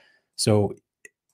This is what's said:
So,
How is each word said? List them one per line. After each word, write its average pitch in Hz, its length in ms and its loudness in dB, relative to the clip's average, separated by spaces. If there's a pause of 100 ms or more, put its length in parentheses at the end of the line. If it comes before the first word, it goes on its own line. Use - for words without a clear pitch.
(360)
So, 104 360 0 (600)